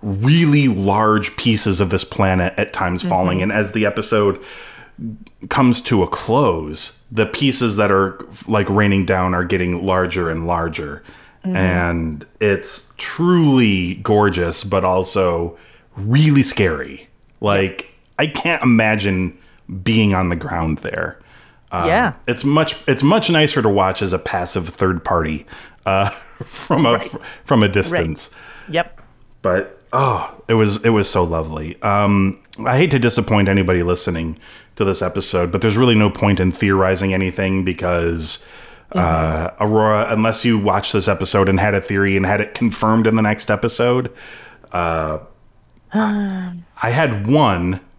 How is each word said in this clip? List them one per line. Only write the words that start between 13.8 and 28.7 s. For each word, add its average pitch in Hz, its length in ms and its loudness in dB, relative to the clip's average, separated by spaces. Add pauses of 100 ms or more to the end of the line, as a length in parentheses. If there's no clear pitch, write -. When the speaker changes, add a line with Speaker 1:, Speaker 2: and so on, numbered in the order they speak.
Speaker 1:
gorgeous, 98 680 0
but 95 200 0
also 90 720 0 (400)
really 139 460 4
scary. 80 680 -2 (320)
Like, 98 500 -2 (280)
I 151 100 0
can't 160 340 -4
imagine 107 720 2 (460)
being 107 320 2
on 92 140 0
the 85 80 -2
ground 80 420 -4
there. - 400 -8 (540)
Um, 90 160 -2
Speaker 2:
Yeah. 190 240 0 (160)
Speaker 1:
it's 123 160 -4
much, 151 320 2 (100)
it's 131 160 0
much 175 280 4
nicer 151 320 2
to 110 60 2
watch 95 340 2
as 92 100 -2
a 90 60 -2
passive 87 500 -6
third 92 360 -2
party, 78 420 -2 (400)
uh, 98 240 0
<laughs> - 340 -18
from - 420 -2
a, 117 80 4
Speaker 2:
Right. - 180 -6 (320)
Speaker 1:
from 120 180 4
a 104 40 4
Speaker 2:
Right. 98 60 0
Speaker 1:
distance. 95 580 -2 (380)
Speaker 2:
Yep. 165 320 -4 (420)